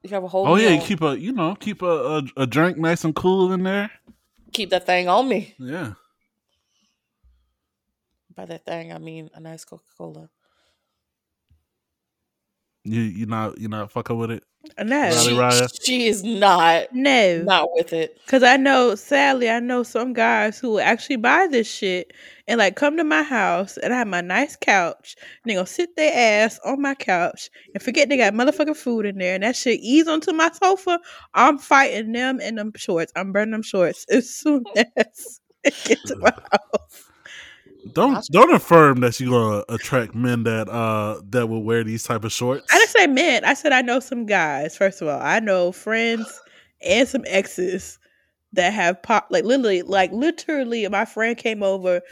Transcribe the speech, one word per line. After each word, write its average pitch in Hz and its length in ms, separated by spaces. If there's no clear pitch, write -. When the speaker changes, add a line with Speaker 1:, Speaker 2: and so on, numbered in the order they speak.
Speaker 1:
You 185 80
have 196 140
a 185 40
whole 190 180
Speaker 2:
Oh, 165 100
yeah, 220 140
you 165 80
Speaker 1:
meal. - 80
Speaker 2:
keep 175 160
a, 147 160
you 196 140
know, 190 240
keep - 260
a, 180 40
a, 156 360
a 131 40
drink 151 320
nice 160 260
and 156 100
cool 185 380
in 185 120
there. 202 260
Speaker 1:
Keep 190 180
that 180 160
thing 180 220
on 226 200
me. 185 300
Speaker 2:
Yeah. 131 340
Speaker 1:
By 185 120
that 170 180
thing, 165 280
I 165 60
mean 160 360
a 160 60
nice 160 240
Coca-Cola. 160 640
Speaker 2:
You, 113 160
you 110 260
not, 110 320
you 110 100
not 107 220
fucking 117 260
with 113 140
it? 113 140
Speaker 3:
No. 240 120
Speaker 2:
Riley 208 200
Speaker 1:
She, - 160
Speaker 2:
Raya? 247 520
Speaker 1:
she 247 220
is 196 160
not, 185 680
Speaker 3:
No. 247 500
Speaker 1:
not 185 320
with 165 180
it. 165 240
Speaker 3:
'Cause 262 180
I 254 120
know, 262 380
sadly, 269 560
I 233 80
know 247 240
some 240 300
guys 226 460
who 247 140
will 202 80
actually 226 360
buy 269 320
this 240 200
shit 180 440
and, 233 120
like, 202 180
come 294 200
to 339 80
my 311 200
house 196 520
and - 160
I 247 60
have 240 80
my 180 140
nice 196 340
couch - 680
and - 300
they 214 40
gonna 185 120
sit 349 300
their 311 160
ass 220 200
on 269 160
my 277 140
couch - 560
and 202 80
forget 254 260
they 285 80
got 214 180
motherfucking 294 420
food 233 280
in 196 140
there 180 160
and 190 80
that 233 140
shit - 240
ease 285 260
onto 320 260
my 320 200
sofa. 370 480
I'm 277 240
fighting 226 540
them 254 280
and 226 180
them 214 180
shorts. 165 400
I'm 190 160
burning 208 200
them 220 100
shorts - 480
as - 220
soon 294 380
<laughs> - 260
as - 440
they 370 60
get 415 220
to 262 100
my 240 160
house. - 500
Speaker 2:
Don't, 226 400
don't 247 200
affirm 156 460
that 123 220
you 127 100
gonna 110 380
attract 117 440
men 120 300
that, 110 260
uh, 107 520
that 120 180
will 113 140
wear 113 220
these 110 180
type 110 220
of 113 80
shorts. 127 420
Speaker 3:
I 339 40
didn't 427 120
say 403 160
men. 285 380
I 269 100
said 294 180
I 254 80
know 247 200
some 240 260
guys. 160 500
First 196 260
of 165 40
all, 139 140
I 156 180
know 185 320
friends 226 680
and 214 220
some - 220
exes 185 720
that 180 180
have 185 320
pop, - 260
like, 233 140
literally, 214 380
like, 190 280
literally, 254 800
my 202 160
friend 226 340
came 220 240
over 185 380